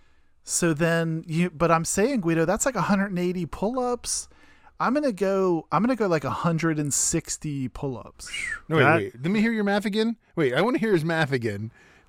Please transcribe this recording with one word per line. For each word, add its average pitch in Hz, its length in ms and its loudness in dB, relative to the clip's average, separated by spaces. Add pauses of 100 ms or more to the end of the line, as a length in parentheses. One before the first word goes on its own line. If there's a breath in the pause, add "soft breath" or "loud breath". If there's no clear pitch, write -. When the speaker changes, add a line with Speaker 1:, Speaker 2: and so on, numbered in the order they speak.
(440)
Speaker 1:
So - 300 0
then 165 540 0
you, 175 240 0
but 160 180 0
I'm 165 160 2
saying, 233 360 0
Guido, 165 240 2
that's 190 200 0
like 269 100 -2
a 180 60 -2
hundred 196 300 2
and 175 80 -4
eighty 180 260 -2
pull-ups. 247 840 -4 (520 soft breath)
I'm 196 160 0
gonna 294 160 0
go, 190 600 0
I'm 160 120 2
gonna 254 120 2
go, 214 120 0
like, 165 160 2
a 131 80 -4
hundred 160 480 0
and 147 120 -2
sixty 143 760 -4
pull-ups. - 640 -10 (360)
Speaker 2:
No, 160 100 0
wait, 139 60 6
Speaker 3:
That 151 140 6
Speaker 2:
wait. 98 240 -4
Let 160 100 -2
me 214 100 2
hear 226 100 2
your 220 120 0
math 202 220 0
again. 220 300 0 (200 soft breath)
Wait, 135 200 2
I 151 60 4
wanna 247 180 2
hear 220 140 2
his 156 120 2
math 160 260 0
again. 110 380 -2 (400 soft breath)